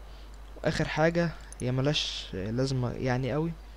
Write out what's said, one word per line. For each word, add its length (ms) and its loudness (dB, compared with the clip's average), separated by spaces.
واخر 240 2
حاجة 440 4
هي 100 0
ملهاش 640 2
لازمة 580 0
يعني 420 0
قوي، 180 0